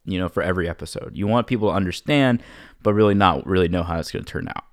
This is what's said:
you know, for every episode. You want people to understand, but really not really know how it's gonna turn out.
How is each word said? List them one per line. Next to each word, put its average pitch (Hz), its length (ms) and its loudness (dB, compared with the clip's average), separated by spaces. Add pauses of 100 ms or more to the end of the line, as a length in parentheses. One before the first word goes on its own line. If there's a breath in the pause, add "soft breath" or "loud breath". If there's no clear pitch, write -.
you 90 120 -4
know, 90 120 -2
for - 120 -2
every 87 280 -2
episode. - 460 -10
You 101 120 -2
want 117 200 2
people 107 220 0
to 82 60 -2
understand, 120 640 0 (420 loud breath)
but 104 100 2
really 104 220 4
not 90 300 4
really 92 220 2
know 87 160 0
how 85 160 -4
it's - 120 -8
gonna - 140 -8
turn - 220 -8
out. - 260 -10